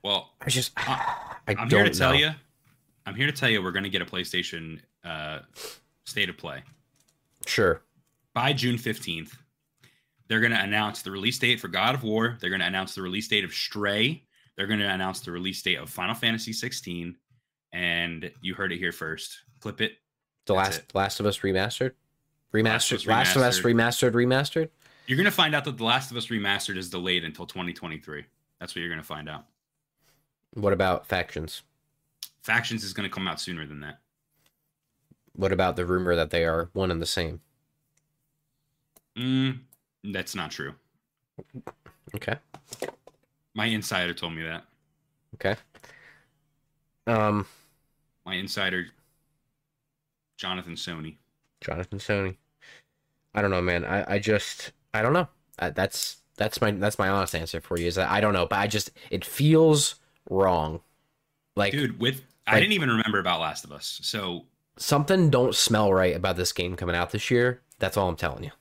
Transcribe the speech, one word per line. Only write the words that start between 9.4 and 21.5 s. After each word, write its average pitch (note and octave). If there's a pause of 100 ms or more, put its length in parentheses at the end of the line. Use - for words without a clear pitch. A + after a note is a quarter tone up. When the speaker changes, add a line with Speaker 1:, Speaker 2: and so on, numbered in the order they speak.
Speaker 1:
they're A2
gonna A2+
announce G#2
the F#2+
release G2
date B2
for -
God G2+
of C3
War. A2+
They're F#2
gonna F#2
announce F#2+
the G2
release F#2+
date G#2
of D#2+
Stray. G#2+ (340)
They're G2
gonna G#2
announce F#2+
the F2+
release F#2
date F2
of D#2
Final F#2
Fantasy A2+
sixteen. F2 (560)
And E2+ (100)
you F2+
heard F#2+
it E2+
here F2
first. - (200)
Clip G#2+
it. A2 (480)
Speaker 2:
The G2+
Speaker 1:
That's F#2+
Speaker 2:
Last, F2+
Speaker 1:
it. -
Speaker 2:
Last G2
of G#2
Us G2
Remastered? G2 (600)